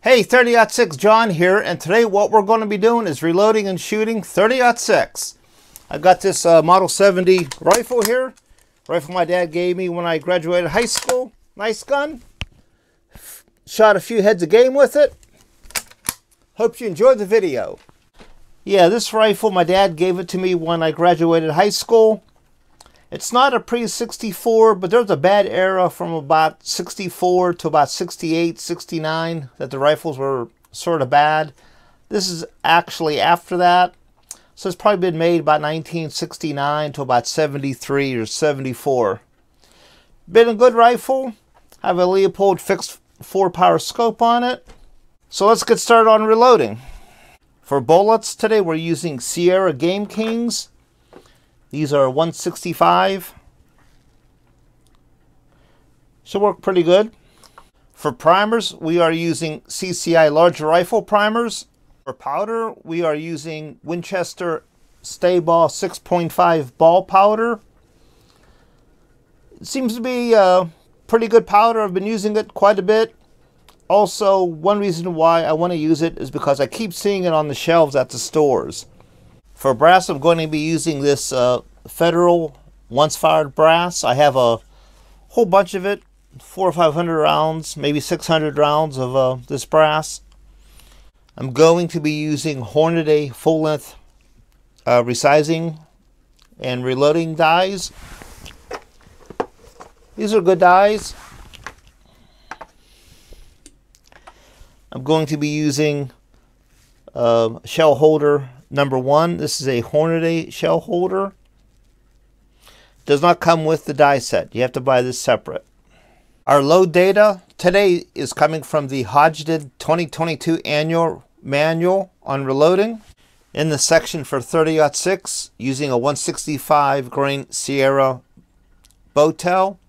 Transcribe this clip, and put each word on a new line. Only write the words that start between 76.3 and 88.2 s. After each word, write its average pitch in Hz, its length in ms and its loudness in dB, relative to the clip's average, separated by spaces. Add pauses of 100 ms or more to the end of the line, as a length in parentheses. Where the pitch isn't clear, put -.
because 143 300 -2
I 170 60 0
keep 214 260 -8
seeing 196 320 -4
it 165 80 0
on 151 160 0
the 135 60 -6
shelves 160 420 2
at 127 140 -2
the 123 80 -10
stores. 123 680 -2 (680)
For 135 200 -2
brass, 170 360 4
I'm 151 100 -4
going 165 200 2
to 160 80 -4
be 156 120 -4
using 156 400 -4
this, 143 320 -2
uh, 123 300 0 (260)
Federal 170 720 0 (320)
once 143 260 0
fired 156 400 0
brass. 165 480 2
I 123 120 0
have 143 200 4
a 120 220 2 (720)
whole 233 160 2
bunch 190 300 2
of 185 100 -6
it, 202 180 -4 (360)
four - 280 -6
or 165 60 0
five 160 200 2
hundred 165 280 -2
rounds, 156 560 -2
maybe 147 240 -2
six - 260 -6